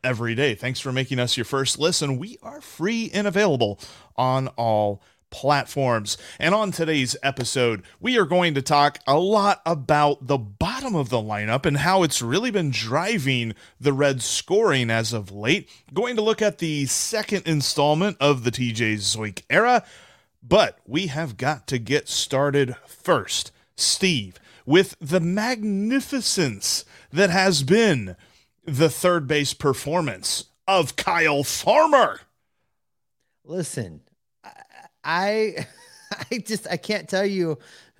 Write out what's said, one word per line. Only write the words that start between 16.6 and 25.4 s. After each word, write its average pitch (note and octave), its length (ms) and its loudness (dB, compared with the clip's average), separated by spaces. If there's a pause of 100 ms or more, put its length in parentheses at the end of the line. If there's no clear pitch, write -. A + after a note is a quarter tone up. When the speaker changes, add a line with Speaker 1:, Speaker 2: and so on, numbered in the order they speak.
Speaker 1:
second G#3 600 -4
installment D3+ 760 0
of C3+ 240 2
the A#2+ 60 2
T B2 220 -4
J A2 240 0
Zoik G#2 520 -4
era, A3+ 380 2 (560)
but D3 440 2
we E3+ 200 -2
have C#3 320 -6
got C#3 300 -4
to C3 100 -2
get A#2+ 320 -2
started C#3 760 0
first, - 680 -2 (220)
Steve, C3 640 0 (280)
with F3+ 340 4
the E3+ 200 0
magnificence G#3 1600 -2 (260)